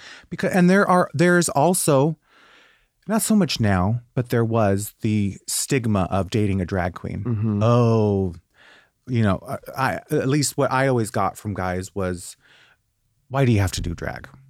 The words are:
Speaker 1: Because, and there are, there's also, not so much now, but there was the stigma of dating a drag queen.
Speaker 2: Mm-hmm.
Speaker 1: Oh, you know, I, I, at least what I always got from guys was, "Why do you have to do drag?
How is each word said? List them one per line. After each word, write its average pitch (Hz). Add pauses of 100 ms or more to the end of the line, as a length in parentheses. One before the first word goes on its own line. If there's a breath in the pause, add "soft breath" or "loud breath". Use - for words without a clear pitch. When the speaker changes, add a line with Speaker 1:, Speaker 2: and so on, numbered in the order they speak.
(280 loud breath)
Speaker 1:
Because, -
and 180
there 196
are, 180
there's 175
also, 156 (920 soft breath)
not 214
so 220
much 180
now, 101 (140)
but 120
there 117
was 104
the 107 (100)
stigma 110
of 95
dating 101
a 90
drag 90
queen. -
Speaker 2:
Mm-hmm. 107
Speaker 1:
Oh, 110 (720 soft breath)
you 120
know, 98
I, 131 (180)
I, 131 (160)
at 135
least 139
what 131
I 135
always 117
got 98
from 101
guys 92
was, 92 (920 soft breath)
"Why 135
do 120
you 101
have 95
to -
do 87
drag? - (220)